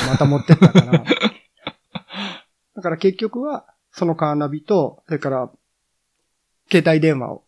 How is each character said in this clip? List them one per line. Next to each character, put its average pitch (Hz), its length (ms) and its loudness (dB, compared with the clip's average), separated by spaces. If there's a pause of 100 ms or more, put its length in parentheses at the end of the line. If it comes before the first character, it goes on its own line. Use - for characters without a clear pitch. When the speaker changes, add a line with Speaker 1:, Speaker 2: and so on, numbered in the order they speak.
Speaker 1:
ま 131 80 0
た - 80 2
持 143 140 2
っ - 80 -6
て 170 80 8
っ - 20 8
た 185 120 6
か - 120 6
ら。 135 260 0
Speaker 2:
<laughs> - 1700 -8
Speaker 1:
だ 196 60 -14
か 175 80 -4
ら 160 60 -4
結 190 220 0
局 220 220 -6
は、 294 240 -8 (260)
そ - 140 -6
の 165 100 0
カ 156 180 -2
ー - 20 -2
ナ 147 140 -2
ビ 151 140 -8
と、 175 440 -2
そ 165 60 -8
れ 147 60 -4
か 143 120 -6
ら、 127 200 -4 (1200)
携 170 180 2
帯 160 120 2
電 156 180 2
話 120 140 -8
を、 - 140 -16